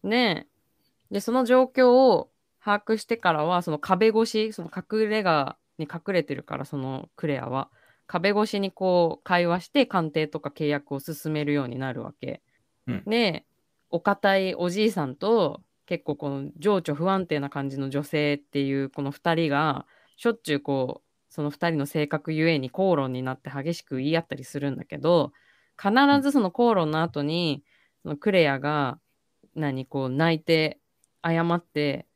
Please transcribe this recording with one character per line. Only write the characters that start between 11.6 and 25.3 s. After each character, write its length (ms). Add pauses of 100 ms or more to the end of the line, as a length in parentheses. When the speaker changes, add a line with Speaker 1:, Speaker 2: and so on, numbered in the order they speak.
Speaker 1:
う 20
に 100
な 160
る 100
わ 160
け。 220 (460)
Speaker 2:
う 60
ん。 120
Speaker 1:
で、 400 (460)
お 100
堅 360
い 180
お 160
じ 140
い 60
さ 140
ん 100
と 460 (280)
結 140
構 140
こ 120
の 300
情 280
緒 60
不 160
安 160
定 140
な 100
感 180
じ 120
の 100
女 140
性 320
っ 20
て 240
い 120
う 180
こ 100
の 80
二 240
人 160
が、 380 (300)
し 100
ょ 40
っ 80
ち 140
ゅ 40
う 40
こ 420
う、 300
そ 80
の 80
二 220
人 80
の 80
性 180
格 260
ゆ 160
え 120
に 100
口 260
論 160
に 120
な 100
っ 80
て 80
激 240
し 80
く 160
言 120
い 80
合 40
っ 60
た 80
り 80
す 160
る 100
ん 60
だ 100
け 140
ど、 320 (500)